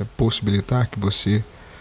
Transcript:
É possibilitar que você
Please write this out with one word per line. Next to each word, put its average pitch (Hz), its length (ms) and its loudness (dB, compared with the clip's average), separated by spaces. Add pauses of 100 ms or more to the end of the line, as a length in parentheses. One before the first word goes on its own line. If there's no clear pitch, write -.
É - 20 -4
possibilitar 113 880 0
que - 100 -8
você 101 420 2 (400)